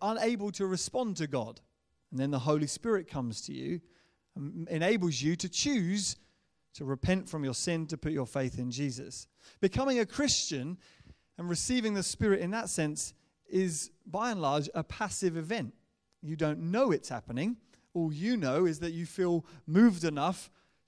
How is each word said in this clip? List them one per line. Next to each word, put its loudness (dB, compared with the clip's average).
unable 0
to -2
respond -2
to -2
God. -4
And -4
then 0
the 0
Holy 2
Spirit -2
comes -4
to -10
you -4
and -8
enables 2
you 2
to -6
choose 0
to -10
repent 0
from -4
your 0
sin, 0
to -6
put -4
your 0
faith -2
in -2
Jesus. -6
Becoming 2
a 2
Christian 0
and -6
receiving 0
the 0
Spirit 2
in -2
that -4
sense -2
is, 0
by -2
and -2
large, 2
a 0
passive -2
event. -4
You -6
don't 0
know 4
it's 0
happening. -4
All 0
you 0
know 2
is 0
that -4
you -4
feel 0
moved 8
enough 0